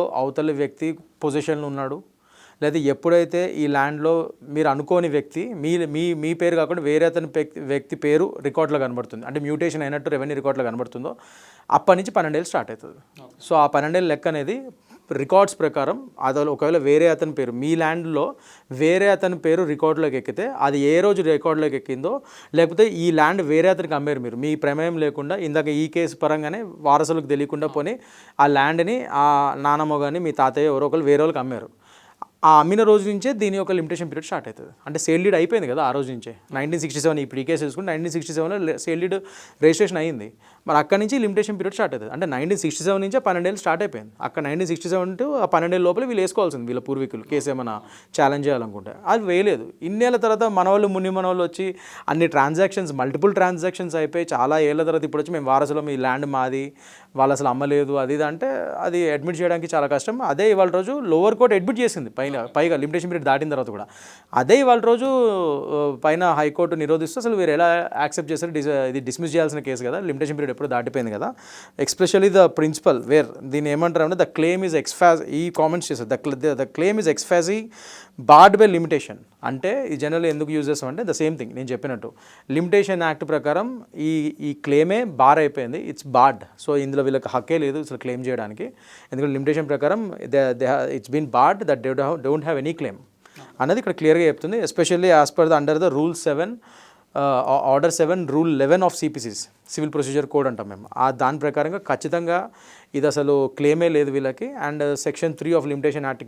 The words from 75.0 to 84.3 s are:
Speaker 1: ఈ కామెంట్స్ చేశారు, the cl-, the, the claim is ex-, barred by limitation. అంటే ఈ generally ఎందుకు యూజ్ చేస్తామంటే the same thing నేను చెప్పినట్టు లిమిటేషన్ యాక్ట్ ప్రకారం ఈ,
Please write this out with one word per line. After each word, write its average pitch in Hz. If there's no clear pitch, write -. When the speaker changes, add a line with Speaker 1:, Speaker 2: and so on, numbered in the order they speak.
Speaker 1:
ఈ -
కామెంట్స్ 160
చేశారు, 120
the 120
cl-, 139
the, 151
the 131
claim 190
is 160
ex-, -
barred 180
by 220
limitation. 156
అంటే 131
ఈ 151
generally 165
ఎందుకు 151
యూజ్ 147
చేస్తామంటే 147
the 156
same 156
thing 117
నేను 131
చెప్పినట్టు 123
లిమిటేషన్ 180
యాక్ట్ 156
ప్రకారం 151
ఈ, 156